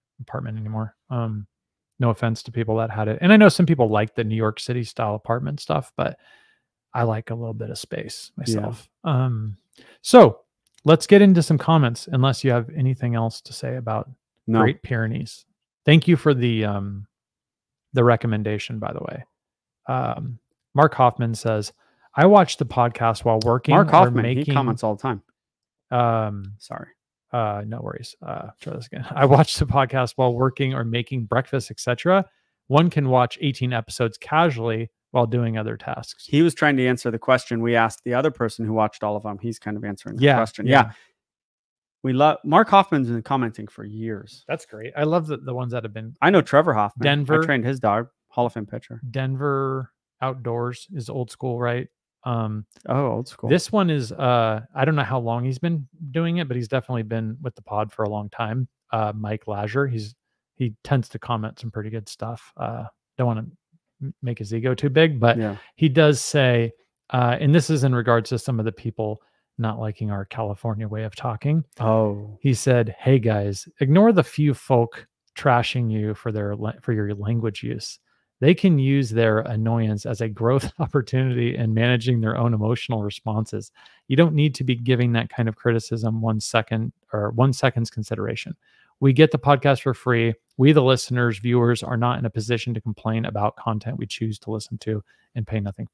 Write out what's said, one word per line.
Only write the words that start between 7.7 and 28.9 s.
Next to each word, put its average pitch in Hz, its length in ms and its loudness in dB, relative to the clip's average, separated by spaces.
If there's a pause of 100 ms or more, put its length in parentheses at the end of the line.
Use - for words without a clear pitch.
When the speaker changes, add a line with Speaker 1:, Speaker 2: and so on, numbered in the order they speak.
Speaker 1:
space - 580 -12
Speaker 2:
Yeah. - 60 -12
Speaker 1:
myself. 110 480 -6 (140)
Um, 123 540 -2 (440)
so 185 400 6 (420)
let's 160 240 4
get 202 140 8
into 190 220 8
some 156 140 2
comments, 139 540 2
unless 131 320 0
you 135 80 2
have 120 240 0
anything 127 400 -2
else 113 260 -4
to - 120 -20
say 127 240 -8
about 110 320 -6 (380)
Speaker 2:
No. 113 140 4
Speaker 1:
Great 120 220 2
Pyrenees. - 640 -6 (400)
Thank 151 220 6
you 175 100 6
for 151 160 2
the, 117 320 0
um, 101 420 -6 (840)
the 127 100 4
recommendation, 110 760 0
by 104 140 -8
the - 60 -10
way. - 240 -12 (640)
Um, 123 520 -6 (360)
Mark 147 180 6
Hoffman 120 400 2
says, 110 400 -4 (400)
"I 151 140 6
watch 202 300 6
the - 80 -2
podcast 117 600 -2
while 113 180 2
working 123 300 2
Speaker 2:
Mark 180 140 6
Speaker 1:
or 151 40 0
Speaker 2:
Hoffman, 123 340 6
he 123 100 -2
Speaker 1:
making," 143 180 -2
Speaker 2:
comments 127 300 0
all 107 120 -2
the - 60 -16
time. 117 220 -4 (680)
Speaker 1:
um, 110 680 -2
Speaker 2:
Sorry. - 300 -14 (440)
Speaker 1:
uh, 107 340 -2
no 110 160 -10
worries. - 400 -12
Uh, - 280 -12 (100)
try - 140 -12
this 120 140 -14
again. - 200 -12